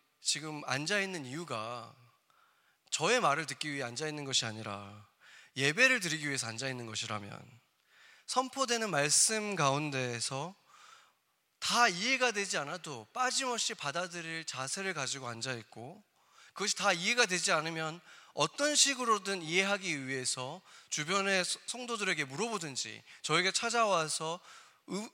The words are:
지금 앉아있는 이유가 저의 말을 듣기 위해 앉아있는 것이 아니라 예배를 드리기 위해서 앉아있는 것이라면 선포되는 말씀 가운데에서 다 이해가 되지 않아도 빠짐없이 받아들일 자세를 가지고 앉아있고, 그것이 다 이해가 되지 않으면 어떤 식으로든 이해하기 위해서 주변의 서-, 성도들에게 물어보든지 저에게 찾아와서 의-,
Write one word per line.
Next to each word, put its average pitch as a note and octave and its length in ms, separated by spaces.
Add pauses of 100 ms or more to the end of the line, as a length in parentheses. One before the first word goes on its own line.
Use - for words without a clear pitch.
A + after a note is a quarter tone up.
(200)
지금 D3+ 440
앉아있는 E3 640
이유가 A#2+ 680 (1000)
저의 A3 300
말을 D3+ 260
듣기 D3 260
위해 C#3 100
앉아있는 C#3+ 420
것이 C3 220
아니라 G#2 580 (520)
예배를 G#3+ 420
드리기 D#3 300
위해서 B2+ 180
앉아있는 B2 400
것이라면 G#2+ 760 (680)
선포되는 B3 600
말씀 F#3+ 680
가운데에서 C#3 960 (1080)
다 A#3 280
이해가 A#3+ 440
되지 G3 260
않아도 D3 540
빠짐없이 B3 640
받아들일 D#3+ 680
자세를 F3 500
가지고 C3 340
앉아있고, A#2+ 720 (500)
그것이 G3+ 220
다 F#3+ 180
이해가 A3 340
되지 F3+ 260
않으면 D#3+ 480 (340)
어떤 C#4+ 400
식으로든 G#3+ 680
이해하기 F3+ 640
위해서 C3 540 (280)
주변의 F#3+ 560
서-, - 220
성도들에게 G#3 580
물어보든지 C#3 800 (200)
저에게 F3 300
찾아와서 F#3+ 880 (480)
의-, G#3 260